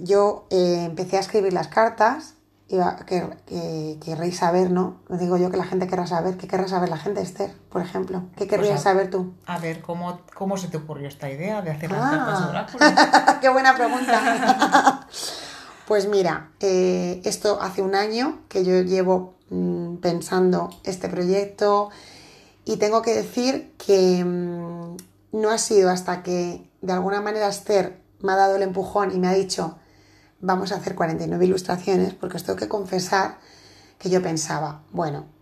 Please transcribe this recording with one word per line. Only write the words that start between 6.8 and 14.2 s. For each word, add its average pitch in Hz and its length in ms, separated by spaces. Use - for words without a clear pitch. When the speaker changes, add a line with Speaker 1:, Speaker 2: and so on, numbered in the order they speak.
Speaker 1:
la 165 80
gente, 202 240
Esther, 196 340
por 185 120
ejemplo? 185 420
¿Qué 202 100
Speaker 2:
Pues 196 40
Speaker 1:
querrías 196 320
Speaker 2:
a, - 20
Speaker 1:
saber 190 260
tú? 185 240
Speaker 2:
a 175 120
ver, 165 240
¿cómo, 175 380
cómo 196 220
se 180 100
te 160 80
ocurrió 151 320
esta 139 240
idea 196 300
de 165 100
hacer 156 220
las 214 100
Speaker 1:
Ah. 269 80
Speaker 2:
cartas 196 380
oráculo? 220 360
Speaker 1:
<laughs> - 60
¡Qué 262 80
buena 262 240
pregunta! 247 1400